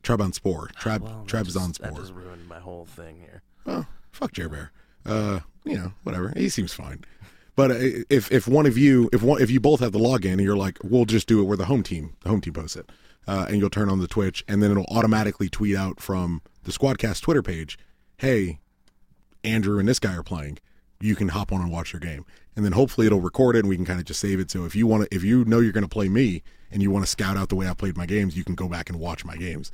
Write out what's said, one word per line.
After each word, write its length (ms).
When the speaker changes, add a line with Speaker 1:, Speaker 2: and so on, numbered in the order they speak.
Speaker 1:
Trabzonspor. 720
Trab-, 280
Speaker 2:
Well, 260
that 160
just, 140
Speaker 1:
Trabzonspor. 240
Speaker 2:
that 140
just 180
ruined 360
my 100
whole 260
thing 340
here. 240
Speaker 1:
Oh, 180
fuck 200
Jer 180
Bear. 220
Uh, 360
you 140
know, 140
whatever. 320
He 140
seems 240
fine. 300
But, 160
uh, 40
if, 220
if 160
one 180
of 120
you, 340
if 100
one, 200
if 100
you 80
both 220
have 100
the 80
login 340
and 80
you're 140
like, 260
"We'll 220
just 240
do 140
it 20
where 140
the 80
home 180
team, 380
the 80
home 100
team 140
posts 240
it," 120
uh, 220
and 80
you'll 120
turn 200
on 100
the 80
Twitch, 400
and 160
then 80
it'll 180
automatically 600
tweet 260
out 240
from 420
the 80
Squadcast 500
Twitter 220
page, 340
"Hey, 440
Andrew 340
and 120
this 100
guy 160
are 80
playing. 360
You 160
can 120
hop 220
on 100
and 100
watch 200
their 80
game." 260
And 100
then 80
hopefully 340
it'll 140
record 340
it 40
and 100
we 80
can 80
kinda 180
just 160
save 200
it. 120
So 140
if 100
you 100
wanna, 260
if 120
you 220
know 140
you're 120
gonna 160
play 220
me 340
and 100
you 100
wanna 140
scout 320
out 120
the 60
way 140
I 40
played 220
my 100
games, 300
you 80
can 120
go 120
back 220
and 100
watch 240
my 140
games 360